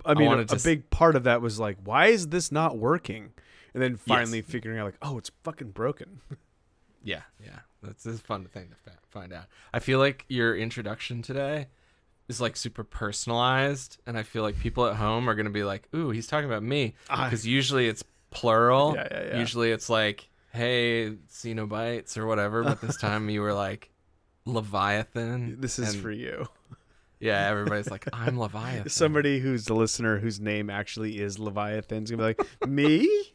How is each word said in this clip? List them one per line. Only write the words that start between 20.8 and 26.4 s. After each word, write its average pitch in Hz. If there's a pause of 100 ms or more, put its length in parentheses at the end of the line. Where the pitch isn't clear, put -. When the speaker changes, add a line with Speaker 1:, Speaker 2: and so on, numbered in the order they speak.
Speaker 2:
Xenobites," 113
or 110
whatever, 110
but 135
this -
Speaker 1:
<laughs> -
Speaker 2:
time 107
you 104
were 104
like, 101 (540)
"Leviathan," 113
Speaker 1:
This 131
is 110
Speaker 2:
and 98
Speaker 1:
for 107
you. 127 (720)